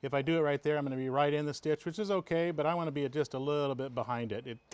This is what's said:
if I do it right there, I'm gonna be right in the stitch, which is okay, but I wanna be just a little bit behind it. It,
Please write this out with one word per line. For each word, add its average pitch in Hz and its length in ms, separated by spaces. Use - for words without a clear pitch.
if 139 120
I 139 80
do 160 140
it 165 60
right 143 200
there, 151 140
I'm 143 80
gonna 135 100
be 131 140
right 143 260
in 147 120
the 143 80
stitch, 151 300
which 165 140
is 202 140
okay, 170 400
but 151 120
I 160 100
wanna 165 180
be 143 160
just 139 260
a 135 60
little 143 340
bit 131 180
behind 120 380
it. 110 160
It, 117 120